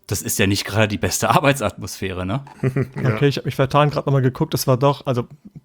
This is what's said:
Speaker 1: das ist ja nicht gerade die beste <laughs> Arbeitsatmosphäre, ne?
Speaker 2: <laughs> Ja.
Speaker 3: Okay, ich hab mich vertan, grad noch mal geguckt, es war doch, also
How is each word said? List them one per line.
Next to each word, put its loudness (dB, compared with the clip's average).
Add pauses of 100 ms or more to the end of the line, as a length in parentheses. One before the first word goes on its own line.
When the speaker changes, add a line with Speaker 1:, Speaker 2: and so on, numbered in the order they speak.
Speaker 1:
das -2
ist -4
ja 4
nicht 0
gerade 2
die -4
beste 0
<laughs> 4
Arbeitsatmosphäre, -2
ne? -4 (160)
Speaker 2:
<laughs> 0 (300)
Ja. 2
Speaker 3:
Okay, 4
ich -2
hab -6
mich -4
vertan, 2
grad -4
noch 0
mal 2
geguckt, 0
es -2
war 4
doch, 0
also -2 (380)